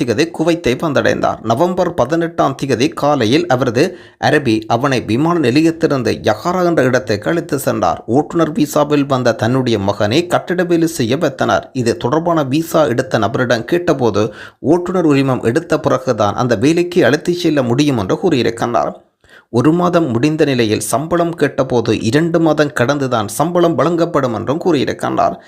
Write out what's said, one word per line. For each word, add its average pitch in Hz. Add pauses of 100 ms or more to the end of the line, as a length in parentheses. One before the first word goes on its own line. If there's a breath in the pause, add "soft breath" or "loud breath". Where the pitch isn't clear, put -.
திகதி 123
குவைத்தை 165
வந்தடைந்தார். 123
நவம்பர் 170
பதினெட்டாம் 160
திகதி 135
காலையில் 143
அவரது 127 (280 loud breath)
அரபி 127
அவனை 123
விமான 143
நிலையத்திலிருந்து 143
யஹாரா 175
என்ற 165
இடத்துக்கு 123
அழைத்து 165
சென்றார். 110
ஓட்டுநர் 151
விசாவில் 147
வந்த 127
தன்னுடைய 120
மகனை 104
கட்டிட 175
வேலை 170
செய்ய 127
வைத்தனர். 127
இது 113
தொடர்பான 160
விசா 156
எடுத்த 127
நபரிடம் 113
கேட்டபோது, 127 (240 loud breath)
ஓட்டுநர் 175
உரிமம் 135
எடுத்த 151
பிறகுதான் 113
அந்த 120
வேலைக்கு 170
அழைத்து 147
செல்ல 156
முடியும் 127
என்று 101
கூறியிருக்கின்றார். 120 (440 soft breath)
ஒரு 123
மாதம் 170
முடிந்த 151
நிலையில் 120
சம்பளம் 165
கேட்டபோது, 127
இரண்டு 160
மாதம் 151
கடந்துதான் 127
சம்பளம் 170
வழங்கப்படும் 151
என்றும் 110
கூறியிருக்கின்றார். 127 (120)